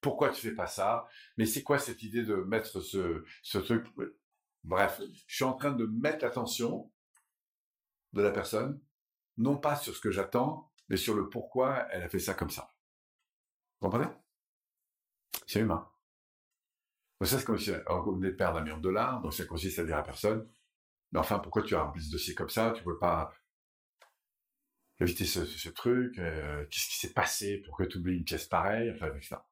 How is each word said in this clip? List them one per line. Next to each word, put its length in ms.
pourquoi 300
tu 100
fais 140
pas 100
ça ? » 420
Mais 80
c'est 160
quoi 160
cette 240
idée 220
de 100
mettre 460
ce, 440
ce 160
truc ? 260
Bref, 360
je 80
suis 80
en 100
train 180
de 140
mettre 400
l'attention 640
de 100
la 80
personne, 500
non 180
pas 200
sur 200
ce 60
que 80
j'attends, 600
mais 80
sur 160
le 160
pourquoi 640
elle 100
a 80
fait 80
ça 160
comme 160
ça. 240
Vous 80
comprenez ? 240
C'est 140
humain. 280
Donc 60
ça, 100
c'est 80
comme 140
si, 120
alors, 320
vous 120
venez 160
de 40
perdre 220
un 60
million 140
de 40
dollars, 400
donc 100
ça 140
consiste 320
à 60
dire 100
à 60
la 40
personne, « 460
Mais 60
enfin, 200
pourquoi 240
tu 100
as 100
rempli 200
ce 80
dossier 240
comme 140
ça ? 260
Tu 80
pouvais 160
pas 340
éviter 240
ce, 220
ce, 120
ce 120
truc, 500
euh, 460
qu'est-ce 240
qui 80
s'est 160
passé 460
pour 180
que 80
tu 120
oublies 200
une 80
pièce 200
pareille ? » 480
Enfin, 220
et 60
cetera. 300